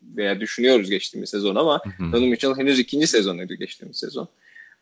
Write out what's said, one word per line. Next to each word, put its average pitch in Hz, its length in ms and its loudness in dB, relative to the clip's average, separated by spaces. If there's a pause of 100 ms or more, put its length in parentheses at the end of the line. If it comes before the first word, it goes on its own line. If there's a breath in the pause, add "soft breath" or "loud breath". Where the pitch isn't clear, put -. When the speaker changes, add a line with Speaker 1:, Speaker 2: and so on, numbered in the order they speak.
Speaker 1:
veya 98 360 -2
düşünüyoruz 113 500 4
geçtiğimiz 101 400 -4
sezon 101 260 -2
ama 147 280 2
Speaker 2:
Hı 104 60 -10
hı. 90 220 -6
Speaker 1:
Donovan 120 180 4
Mitchell 131 280 0
henüz 135 220 2
ikinci 139 280 0
sezonuydu 92 460 0
geçtiğimiz - 440 -14
sezon. - 300 -8 (540 loud breath)